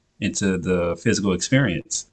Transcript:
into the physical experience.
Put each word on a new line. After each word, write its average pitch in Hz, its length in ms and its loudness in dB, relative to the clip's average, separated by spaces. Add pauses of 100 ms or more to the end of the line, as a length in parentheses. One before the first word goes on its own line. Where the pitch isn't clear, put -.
(200)
into 95 360 0
the 87 400 0
physical 98 380 0
experience. 107 800 0